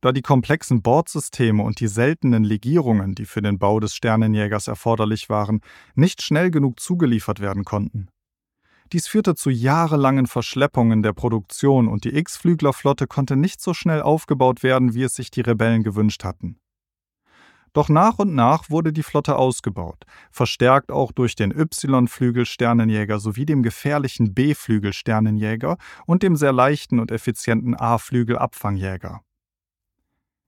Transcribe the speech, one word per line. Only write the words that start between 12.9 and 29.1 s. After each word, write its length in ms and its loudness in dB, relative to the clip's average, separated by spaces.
konnte 300 -2
nicht 260 -2
so 140 -4
schnell 260 -2
aufgebaut 600 0
werden, 320 2
wie 80 -2
es 100 -2
sich 160 -10
die 120 -4
Rebellen 420 2
gewünscht 400 0
hatten. 340 -8
Doch 140 2
nach 300 4
und 140 0
nach 360 2
wurde 240 0
die 100 -2
Flotte 320 -2
ausgebaut, 720 -4
verstärkt 600 2
auch 180 0
durch 240 -2
den 160 0
Y-Flügel-Sternenjäger 1700 0
sowie 260 -6
dem 180 2
gefährlichen 720 -2
B-Flügel-Sternenjäger 1400 -2
und 180 2
dem 140 2
sehr 160 2
leichten 480 2
und 100 -4
effizienten 640 -2
A-Flügel-Abfangjäger. 1400 -4